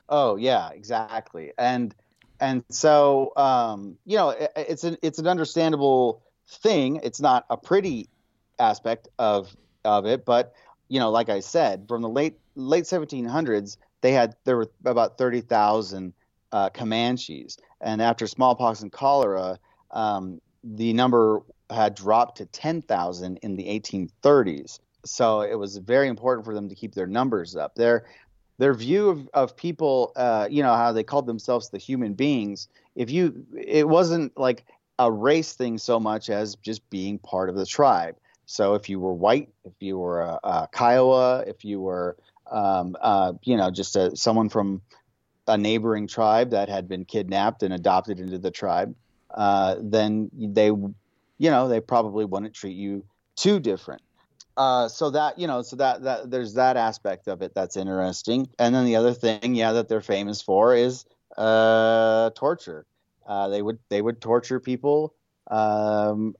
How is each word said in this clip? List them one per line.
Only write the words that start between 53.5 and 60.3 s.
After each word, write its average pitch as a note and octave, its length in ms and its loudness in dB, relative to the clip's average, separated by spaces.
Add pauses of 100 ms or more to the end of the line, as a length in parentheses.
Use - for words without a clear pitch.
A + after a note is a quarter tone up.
different. G2+ 440 -6 (540)
Uh, B2+ 300 2
so D3 240 -4
that, D3 280 -2
you F3 80 -4
know, B2+ 160 -4
so B2 140 -14
that, C3 260 0
that B2+ 280 -6
there's A#2+ 240 -6
that B2+ 220 4
aspect G#2+ 500 -2
of F#2 140 -8
it F#2+ 140 -8
that's F#2+ 220 -4
interesting. F#2+ 680 -2 (120)
And A#2+ 160 2
then B2+ 100 2
the A#2+ 120 2
other A#2+ 180 4
thing, A#2 400 -2
yeah, A2+ 180 2
that A2+ 160 0
they're A2 140 -2
famous G2+ 400 -4